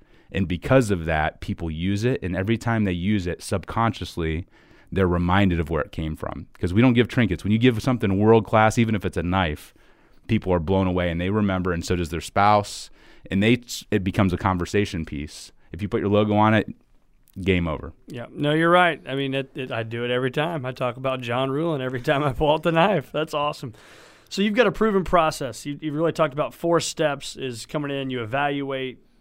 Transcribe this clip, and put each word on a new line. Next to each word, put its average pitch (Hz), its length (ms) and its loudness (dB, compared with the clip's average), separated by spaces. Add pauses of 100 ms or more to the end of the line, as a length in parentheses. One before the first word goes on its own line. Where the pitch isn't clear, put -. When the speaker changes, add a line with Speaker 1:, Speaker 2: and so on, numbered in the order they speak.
(320)
Speaker 1:
And 95 160 -2
because 104 420 2
of 87 160 0
that, 78 340 0
people 85 300 -6
use 92 340 -2
it, 123 200 -2
and 87 120 -4
every 98 220 0
time 113 260 0
they 98 100 0
use 90 340 -2
it, 85 160 -6
subconsciously, 85 1040 -4 (420)
they're 92 180 2
reminded 87 520 2
of 80 100 -4
where 78 120 0
it - 100 -8
came 78 240 -6
from. - 320 -10 (120)
'Cause 90 140 -4
we 104 80 4
don't 127 120 6
give 117 160 4
trinkets. 92 340 0
When 98 80 -2
you 110 60 4
give 113 240 4
something 107 360 0
world-class, 110 600 6
even 110 180 2
if 95 80 -4
it's 92 140 -4
a 85 60 0
knife, 87 500 -2 (540)
people 101 260 0
are 87 60 2
blown 95 280 2
away 90 220 0
and 85 100 -2
they 90 100 -2
remember, 95 440 0
and 85 100 -4
so 92 120 -2
does 87 140 -2
their 82 120 -6
spouse, 104 680 2 (400)
and 95 140 2
they, 117 200 4 (280)
it 104 120 0
becomes 95 280 2
a 90 60 0
conversation 92 640 -2
piece. - 480 -12 (220)
If 82 80 -12
you 101 80 -4
put 117 100 -2
your 90 100 0
logo 104 260 4
on 107 180 6
it, 110 200 0 (680)
game 90 260 2
over. 73 260 -6 (140)
Speaker 2:
Yeah, 120 240 -14
no, 143 220 -2
you're 165 160 2
right. 175 380 4
I 131 80 -6
mean, 135 180 -4
it, 135 220 -6
it, 131 160 -8
I 113 120 -4
do 117 220 -6
it 123 60 -4
every 127 200 0
time. 147 340 -4
I 127 60 -6
talk 123 260 -4
about 131 240 -2
John 123 280 -2
Ruhlin 151 320 -2
every 127 200 -4
time 147 220 2
I 147 80 0
pull 147 200 2
out 156 120 0
the 175 80 2
knife. 165 400 2
That's 151 220 -4
awesome. 147 400 -4 (560)
So - 120 -4
you've 208 140 2
got 233 120 6
a 190 40 4
proven 202 320 2
process. 156 640 0
You, 143 160 -8
you've 151 140 -6
really 165 160 0
talked 156 220 0
about 147 200 -4
four 170 260 0
steps 143 560 -4
is 127 300 -8
coming 147 260 -6
in, 139 180 -4
you 123 140 -4
evaluate, 135 760 -4 (220)